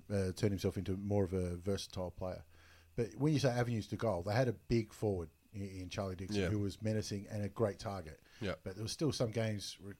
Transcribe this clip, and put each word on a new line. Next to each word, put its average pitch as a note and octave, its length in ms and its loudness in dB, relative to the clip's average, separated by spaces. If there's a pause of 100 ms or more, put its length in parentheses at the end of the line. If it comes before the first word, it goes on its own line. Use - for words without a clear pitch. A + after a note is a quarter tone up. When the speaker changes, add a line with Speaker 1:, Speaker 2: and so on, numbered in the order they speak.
(140)
Speaker 1:
uh, F#2+ 180 2
turn G#2+ 180 2
himself G2 260 0
into F#2+ 220 -2
more G2+ 260 2
of F2 80 -2
a F2+ 240 2
versatile F2+ 540 -4
player. F#2 320 -6 (520)
But A#2 120 0 (100)
when D3 160 4
you C#3+ 60 4
say C3+ 100 4
avenues A#2+ 380 2
to G#2 100 -6
goal, F#2+ 260 2
they G#2 120 0
had B2+ 140 6
a A2+ 40 2
big A2+ 400 0
forward F#2 380 0 (240)
in, G2+ 80 -6
in F#2 260 -8
Charlie F#2+ 260 -2
Dixon G2 280 0
Speaker 2:
Yeah. F2+ 60 4
Speaker 1:
who G#2+ 100 2
was G2+ 240 0
menacing G#2+ 480 0
and G#2 120 -2
a G2+ 60 0
great G#2 300 0
target. F#2 420 -8 (220)
Speaker 2:
Yeah. F#2+ 100 0 (120)
Speaker 1:
But F#2+ 100 -6
there G#2+ 100 -6
were G#2+ 40 -2
still D3 240 0
some A#2 180 0
games G#2+ 500 -2
where, G2 200 -12